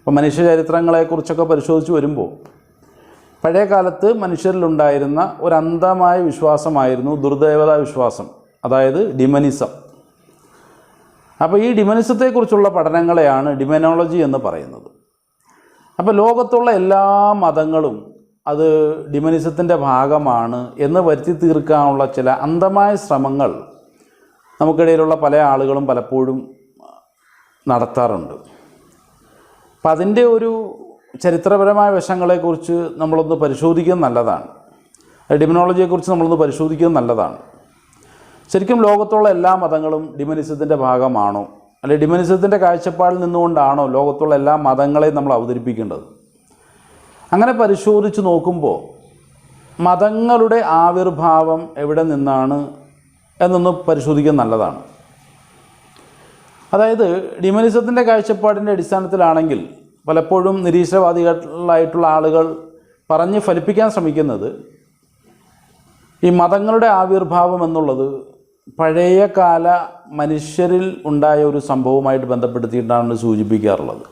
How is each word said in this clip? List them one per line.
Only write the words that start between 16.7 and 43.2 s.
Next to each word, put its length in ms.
എല്ലാ 220
മതങ്ങളും 520
അത് 140
ഡിമനിസത്തിൻ്റെ 640
ഭാഗമാണ് 720
എന്ന് 220
വരുത്തി 340
തീർക്കാനുള്ള 640
ചില 140
അന്ധമായ 440
ശ്രമങ്ങൾ 460
നമുക്കിടയിലുള്ള 640
പല 140
ആളുകളും 380
പലപ്പോഴും 500
നടത്താറുണ്ട്. 640
അപ്പം 180
അതിൻ്റെ 280
ഒരു 160
ചരിത്രപരമായ 720
വശങ്ങളെക്കുറിച്ച് 800
നമ്മളൊന്ന് 420
പരിശോധിക്കുന്നത് 640
നല്ലതാണ്. 400
ഡിമനോളജിയെക്കുറിച്ച് 720
നമ്മളൊന്ന് 300
പരിശോധിക്കുന്നത് 560
നല്ലതാണ്. 400
ശരിക്കും 340
ലോകത്തുള്ള 400
എല്ലാ 160
മതങ്ങളും 400
ഡിമനിസത്തിൻ്റെ 640
ഭാഗമാണോ, 600
അല്ലെ 200
ഡിമനിസത്തിൻ്റെ 600
കാഴ്ചപ്പാടിൽ 600